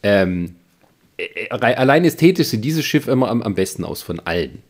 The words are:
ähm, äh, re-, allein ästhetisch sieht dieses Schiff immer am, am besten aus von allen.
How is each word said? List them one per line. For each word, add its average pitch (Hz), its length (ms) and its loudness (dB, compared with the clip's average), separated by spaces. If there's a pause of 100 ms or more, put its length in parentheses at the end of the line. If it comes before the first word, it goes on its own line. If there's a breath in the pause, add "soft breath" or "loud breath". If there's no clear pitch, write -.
ähm, 90 540 2 (600)
äh, 90 380 -8
re-, 120 240 0
allein 139 260 4
ästhetisch 170 440 4
sieht 110 160 -4
dieses 156 200 -2
Schiff - 240 -2
immer 131 200 2
am, 117 140 -2
am 104 120 -4
besten 92 300 -2
aus 80 180 -10
von 82 180 -8
allen. 82 480 -4